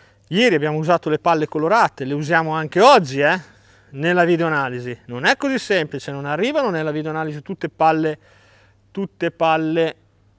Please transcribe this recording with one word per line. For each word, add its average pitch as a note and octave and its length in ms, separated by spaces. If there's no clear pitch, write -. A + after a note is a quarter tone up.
Ieri G3+ 260
abbiamo D3+ 220
usato D#3+ 320
le D3+ 100
palle D#3+ 280
colorate, E3 580
le C3+ 80
usiamo D#3 380
anche D#3 280
oggi, D#3+ 420
eh, E3 180
nella F3 320
videoanalisi. C#3 840
Non B2 200
è A#3+ 100
così C4+ 220
semplice, D#3 540
non C#3 140
arrivano A3+ 440
nella D#3 220
videoanalisi D#3 500
tutte - 280
palle, D#3 500
tutte F3+ 400
palle D#3+ 640